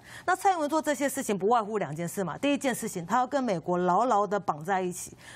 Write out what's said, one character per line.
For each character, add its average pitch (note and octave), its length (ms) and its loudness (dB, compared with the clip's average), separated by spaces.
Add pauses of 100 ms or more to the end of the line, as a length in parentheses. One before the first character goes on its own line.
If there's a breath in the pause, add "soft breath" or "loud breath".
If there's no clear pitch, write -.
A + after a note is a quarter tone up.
(260 loud breath)
那 F4+ 100 4
蔡 G4 160 4
英 F4+ 80 0
文 D4 80 0
做 D#4 140 2
这 D4 140 0
些 C#4 120 0
事 C4+ 140 -2
情， G#3+ 160 0
不 F3 100 0
外 A#3 160 4
乎 G#3+ 140 -4
两 D#3 180 -4
件 E3+ 120 -4
事 G3 160 -4
嘛。 D#3 160 -4
第 C#4+ 160 4
一 - 20 -2
件 B3+ 160 0
事 G#3+ 160 -6
情， E3 160 -6
他 G#3 120 2
要 B3+ 100 2
跟 C#4 160 0
美 G3+ 160 0
国 F3+ 180 -2
牢 F3+ 280 4
牢 G#3 200 4
的 G3+ 140 -2
绑 D#3+ 260 -4
在 F#3+ 160 0
一 F3+ 100 -4
起， - 240 -12 (200 loud breath)